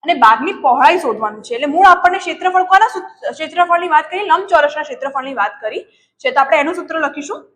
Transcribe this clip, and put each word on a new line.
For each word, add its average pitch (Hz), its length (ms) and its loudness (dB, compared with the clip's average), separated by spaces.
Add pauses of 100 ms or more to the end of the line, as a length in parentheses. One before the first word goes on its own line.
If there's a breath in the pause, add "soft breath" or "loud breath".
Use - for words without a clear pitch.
અને - 120 -2
ભાગની 247 380 2
પહોળાઈ 277 460 2
શોધવાનું 214 440 -6
છે. - 120 -10
એટલે 285 120 -4
મૂળ 339 200 4
આપણને 359 320 4
ક્ષેત્રફળ 370 440 -2
કોના 381 260 4
સૂ-, 359 440 -10
ક્ષેત્રફળની 349 560 0
વાત 311 220 2
કરીએ, 381 120 -6
લંબચોરસના 320 600 0
ક્ષેત્રફળની 269 520 -8
વાત 208 260 -4
કરી 247 240 -8 (400)
છે 254 60 0
તો 277 100 0
આપણે 262 160 2
એનું 302 180 0
સૂત્ર 320 240 -8
લખીશું. 302 460 -8 (120)